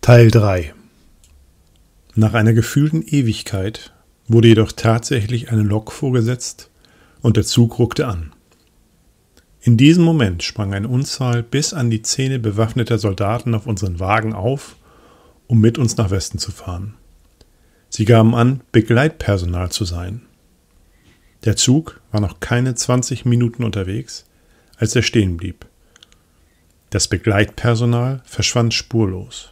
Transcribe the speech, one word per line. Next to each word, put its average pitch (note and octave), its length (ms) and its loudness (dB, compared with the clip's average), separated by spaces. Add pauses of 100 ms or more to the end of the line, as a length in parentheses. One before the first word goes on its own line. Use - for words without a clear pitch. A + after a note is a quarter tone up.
Teil A#2+ 280 8
drei. G2 440 0 (1400)
Nach A2 200 2
einer A2+ 180 4
gefühlten D3 480 2
Ewigkeit A2 960 -4 (340)
wurde A#2 200 6
jedoch A2 240 6
tatsächlich A2+ 800 -2
eine A2 120 0
Lok G#2 280 -2
vorgesetzt B2 800 -4 (540)
und A2+ 160 4
der G#2 60 0
Zug - 340 2
ruckte B2+ 280 -2
an. E2+ 280 -10 (1300)
In A#2 160 4
diesem E3 260 6
Moment A#2+ 380 0
sprang G2 320 -6
eine G2+ 140 -6
Unzahl B2 540 -4
bis C3+ 300 -4
an B2+ 160 -4
die A2 140 -2
Zähne C3+ 360 -4
bewaffneter A2 600 -2
Soldaten G#2 560 -2
auf G#2+ 120 -6
unseren F#2+ 340 -6
Wagen A2 340 -2
auf, A#2 420 -6 (680)
um A2+ 140 2
mit A2+ 180 4
uns A#2+ 180 -2
nach G2 160 -2
Westen - 260 -6
zu - 140 -8
fahren. F#2 420 -14 (920)
Sie - 160 -2
gaben A2+ 320 6
an, B2 240 2 (100)
Begleitpersonal G2+ 1000 0
zu - 120 -6
sein. F2+ 380 -10 (1200)
Der A2 120 0
Zug - 440 0 (120)
war G#2+ 80 -2
noch G2 180 -4
keine B2 380 -2
zwanzig B2+ 480 -2
Minuten A#2+ 400 0
unterwegs, G2+ 600 -8 (500)
als - 180 -2
er A#2+ 80 2
stehen F#2+ 340 0
blieb. F2+ 300 -12 (1200)
Das - 180 -4
Begleitpersonal A#2+ 1160 0
verschwand - 500 -2
spurlos. G#2 760 -4